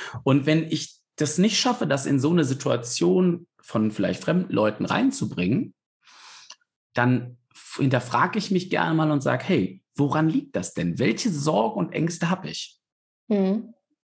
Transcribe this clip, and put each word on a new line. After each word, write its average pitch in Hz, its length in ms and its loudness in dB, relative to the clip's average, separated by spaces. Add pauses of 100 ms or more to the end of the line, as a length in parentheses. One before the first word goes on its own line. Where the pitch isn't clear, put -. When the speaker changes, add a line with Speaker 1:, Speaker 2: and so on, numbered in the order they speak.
(240)
Speaker 1:
Und 135 220 4
wenn 160 260 2
ich - 240 -6 (200)
das 151 220 0
nicht 208 220 2
schaffe, 240 260 0
das 139 220 0
in 135 120 2
so 147 120 2
eine 170 120 4
Situation 170 1040 0 (140)
von 110 300 0
vielleicht 92 320 -2
fremden 180 280 0
Leuten 107 340 0
reinzubringen, 175 880 -2 (1160)
dann 123 440 0 (160)
f-, - 260 -10
hinterfrage 135 600 0
ich - 120 -4
mich 185 180 -2
gerne 165 260 0
mal 156 160 2
und 143 100 0
sag, 127 260 -2
„Hey, 110 360 0 (120)
woran 147 320 2
liegt - 280 -2
das 92 180 -4
denn? 85 240 -4
Welche - 320 0
Sorgen 185 500 0
und - 140 -4
Ängste 165 360 -2
hab - 160 -4
ich?“ - 340 -14 (500)
Speaker 2:
Hm. 196 440 -2 (340)